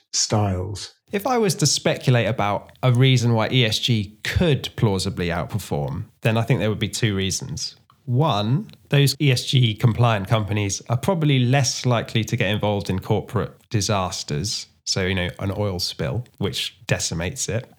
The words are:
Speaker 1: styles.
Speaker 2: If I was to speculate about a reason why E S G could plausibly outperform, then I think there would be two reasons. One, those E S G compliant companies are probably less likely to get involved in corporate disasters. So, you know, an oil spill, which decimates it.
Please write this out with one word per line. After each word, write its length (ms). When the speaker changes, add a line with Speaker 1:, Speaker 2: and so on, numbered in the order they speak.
Speaker 1:
styles. 840
Speaker 2:
If 120
I 120
was 180
to 100
speculate 640
about 460
a 80
reason 420
why 160
E 140
S 160
G 460
could 500
plausibly 520
outperform, 800
then 140
I 40
think 180
there 100
would 80
be 120
two 260
reasons. 640
One, 680
those 320
E 100
S 140
G 300
compliant 520
companies 640
are 80
probably 420
less 460
likely 400
to 100
get 140
involved 400
in 100
corporate 540
disasters. 1000
So, 160
you 120
know, 140
an 180
oil 220
spill, 460
which 480
decimates 640
it. 180